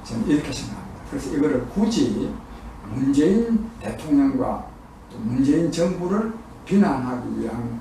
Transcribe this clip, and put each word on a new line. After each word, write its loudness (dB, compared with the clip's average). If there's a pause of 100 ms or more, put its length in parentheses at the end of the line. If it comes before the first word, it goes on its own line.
저는 -4
이렇게 2
생각합니다. -10 (100)
그래서 -4
이거를 2
굳이 0 (640)
문재인 2
대통령과 2 (440)
또 -14
문재인 4
정부를 0 (320)
비난하기 2
위한 -6